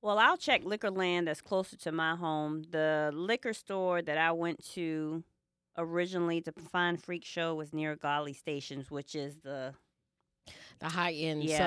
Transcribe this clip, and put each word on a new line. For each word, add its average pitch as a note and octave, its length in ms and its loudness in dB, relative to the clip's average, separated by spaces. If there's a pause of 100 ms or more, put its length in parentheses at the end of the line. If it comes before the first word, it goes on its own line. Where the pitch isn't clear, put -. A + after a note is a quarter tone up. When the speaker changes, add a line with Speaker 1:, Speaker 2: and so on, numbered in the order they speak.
Speaker 1:
Well, G#3 160 4
I'll C#4+ 180 8
check - 260 2
Liquorland F#3+ 600 0
that's D#3 160 -2
closer F#3+ 360 -2
to - 140 -4
my D#3+ 240 2
home. D#3 540 -2
The D#3 440 2
liquor G#3 400 -2
store F#3 500 0
that D3+ 140 0
I E3 140 4
went E3+ 320 -2 (100)
to D#3+ 500 -4 (540)
originally E3+ 640 0
to E3 100 -8
find F3 500 0
Freak F3 220 -8
Show E3 320 -2
was D3+ 180 -6
near D#3 220 -2
Golly D3 380 -2
Stations, C#3 560 -8
which C#3+ 260 -8
is C#3+ 280 -6
the C3+ 300 -6 (1040)
Speaker 2:
The D#3+ 100 -4
high-end D#3+ 540 0
Speaker 1:
Yeah. D#3 240 2